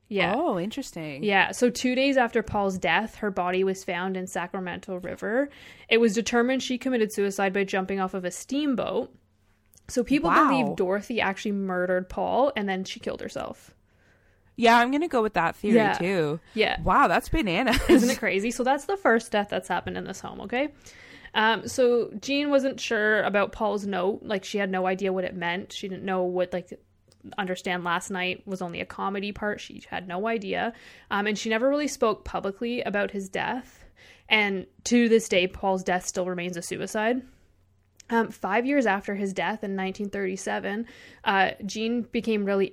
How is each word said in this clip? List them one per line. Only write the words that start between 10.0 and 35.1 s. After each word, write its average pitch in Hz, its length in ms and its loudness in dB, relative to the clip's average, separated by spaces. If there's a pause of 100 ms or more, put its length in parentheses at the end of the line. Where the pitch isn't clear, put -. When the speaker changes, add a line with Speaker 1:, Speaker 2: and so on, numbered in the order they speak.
Speaker 1:
people 302 260 2
Speaker 2:
Wow. 285 200 6
Speaker 1:
believe 262 260 2
Dorothy 202 460 -2
actually 196 320 -2
murdered 185 560 -2
Paul 202 460 2
and 202 140 -2
then 185 140 -2
she - 160 -10
killed - 220 -6
herself. - 500 -10 (840)
Speaker 2:
Yeah, 233 200 8
I'm 240 140 4
gonna 302 180 2
go 240 140 2
with 214 100 0
that 165 220 2
theory 214 200 4
Speaker 1:
Yeah. 214 180 6
Speaker 2:
too. 170 460 0 (140)
Speaker 1:
Yeah. 214 300 2
Speaker 2:
Wow, 214 240 6
that's 190 200 2
bananas. 247 500 2 (120)
Speaker 1:
Isn't 254 220 8
it - 80 -4
crazy? 202 320 0
So 240 120 -4
that's 277 220 0
the 392 120 -2
first 226 340 2
death 202 180 0
that's 185 180 -4
happened 180 300 -4
in 180 80 -6
this 190 160 -10
home, - 200 -12
okay? 254 280 -2 (640)
Um, 220 340 2
so 240 440 2 (100)
Jean 285 300 0
wasn't 269 280 2
sure 214 440 2
about 196 280 2
Paul's 202 360 -2
note. 190 340 0
Like, 196 240 -4
she - 140 -4
had 202 120 0
no 185 140 0
idea 190 260 0
what 185 140 -2
it - 100 -8
meant. 175 380 -6
She - 160 -10
didn't 185 160 -10
know 185 180 0
what, 180 300 0
like, 175 180 -8 (640)
understand 185 460 -4
last 175 280 -2
night 185 360 -4
was 190 140 -6
only 175 180 -6
a 180 60 -6
comedy 202 480 -6
part. 208 260 -6
She - 300 -16
had 180 180 -8
no 180 200 -4
idea. 196 440 -2 (400)
Um, 202 160 0
and 214 100 0
she - 120 -6
never 220 180 2
really 294 220 2
spoke 226 340 0
publicly 233 600 -4
about 196 280 -2
his 196 160 -8
death. - 560 -6 (460)
And 202 380 2 (180)
to 240 240 4
this 226 180 4